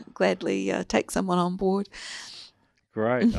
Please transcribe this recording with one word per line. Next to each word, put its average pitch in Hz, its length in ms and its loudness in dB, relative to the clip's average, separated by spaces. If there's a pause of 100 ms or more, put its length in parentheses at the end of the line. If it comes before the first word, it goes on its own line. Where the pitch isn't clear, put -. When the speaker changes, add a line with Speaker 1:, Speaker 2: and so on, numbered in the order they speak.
(140)
Speaker 1:
gladly, 190 580 0
uh, 185 160 0
take - 220 2
someone 180 300 0
on 180 160 0
board. 190 340 0 (1040)
Speaker 2:
Great. 120 460 4